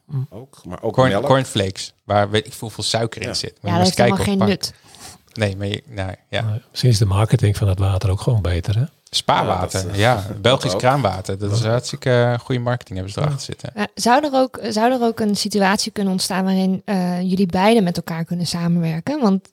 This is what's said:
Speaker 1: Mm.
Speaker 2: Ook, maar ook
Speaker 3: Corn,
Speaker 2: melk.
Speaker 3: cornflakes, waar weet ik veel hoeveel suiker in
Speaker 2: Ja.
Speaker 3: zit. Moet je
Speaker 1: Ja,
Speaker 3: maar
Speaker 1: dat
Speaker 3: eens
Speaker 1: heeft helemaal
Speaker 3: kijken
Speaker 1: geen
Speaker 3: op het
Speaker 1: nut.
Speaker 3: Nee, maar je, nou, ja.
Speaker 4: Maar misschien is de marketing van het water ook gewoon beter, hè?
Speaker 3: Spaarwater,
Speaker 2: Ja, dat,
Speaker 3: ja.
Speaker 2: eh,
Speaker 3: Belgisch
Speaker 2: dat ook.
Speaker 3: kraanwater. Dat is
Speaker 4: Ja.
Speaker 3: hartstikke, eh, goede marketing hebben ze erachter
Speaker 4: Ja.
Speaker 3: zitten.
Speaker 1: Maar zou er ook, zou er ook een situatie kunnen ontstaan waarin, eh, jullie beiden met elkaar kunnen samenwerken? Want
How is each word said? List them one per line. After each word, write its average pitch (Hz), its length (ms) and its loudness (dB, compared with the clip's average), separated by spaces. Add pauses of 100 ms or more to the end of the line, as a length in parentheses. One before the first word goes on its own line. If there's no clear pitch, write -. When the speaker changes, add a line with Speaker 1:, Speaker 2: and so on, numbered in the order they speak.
Speaker 1:
Mm. 135 240 -6
Speaker 2:
Ook, 113 380 -20
maar 90 140 -10
ook 110 100 -2
Speaker 3:
Corn, 131 180 4
Speaker 2:
melk. 101 140 0
Speaker 3:
cornflakes, 120 680 0 (120)
waar 101 260 2
weet 107 160 0
ik - 60 -16
veel - 80 -16
hoeveel 110 240 -10
suiker 113 380 -4
in 98 60 -6
Speaker 2:
Ja. - 60 -8
Speaker 3:
zit. - 180 -6
Moet - 100 -20
je - 60 -14
Speaker 1:
Ja, 175 60 0
Speaker 3:
maar 175 100 4
Speaker 1:
dat 185 40 4
Speaker 3:
eens 175 80 0
Speaker 1:
heeft 196 220 4
helemaal 196 180 0
Speaker 3:
kijken 196 100 2
Speaker 1:
geen 196 100 2
Speaker 3:
op - 60 -16
het - 120 -8 (580)
Speaker 1:
nut. - 60 -12
Speaker 3:
Nee, 104 180 0
maar 101 100 -6
je, 101 200 -6
nou, 95 280 -8 (160)
ja. 101 120 -2
Speaker 4:
Maar 110 280 -4
misschien - 200 2
is 107 80 4
de 113 60 2
marketing 104 520 2
van 104 120 0
het 92 100 0
water 95 320 0
ook 95 100 0
gewoon 113 220 2
beter, 87 360 0
hè? 123 60 2 (260)
Speaker 3:
Spaarwater, - 680 0
Speaker 2:
Ja, 92 60 -6
dat, 98 100 -6
Speaker 3:
ja. 113 200 4
Speaker 2:
eh, 98 240 -6
Speaker 3:
Belgisch 120 240 2
Speaker 2:
dat 117 100 -2
ook. 95 40 -2
Speaker 3:
kraanwater. 104 600 0
Dat 101 140 -2
is 113 100 0
Speaker 4:
Ja. 113 80 0
Speaker 3:
hartstikke, 123 400 -2
eh, 120 280 2
goede 123 220 -4
marketing 120 360 -4
hebben 95 180 -6
ze 98 60 -6
erachter 143 200 -2
Speaker 4:
Ja. - 40 -12
Speaker 3:
zitten. - 300 -12
Speaker 1:
Maar 208 200 -4
zou 254 300 2
er 294 80 -4
ook, 262 260 0 (100)
zou 226 240 2
er 254 100 0
ook 226 180 0
een 208 160 0
situatie 202 560 0
kunnen 196 200 -2
ontstaan 185 320 -2
waarin, 190 400 0
eh, 180 360 -2
jullie 185 260 0
beiden 196 380 4
met 175 120 0
elkaar 165 280 -6
kunnen 175 220 -4
samenwerken? 170 720 -2
Want 196 320 2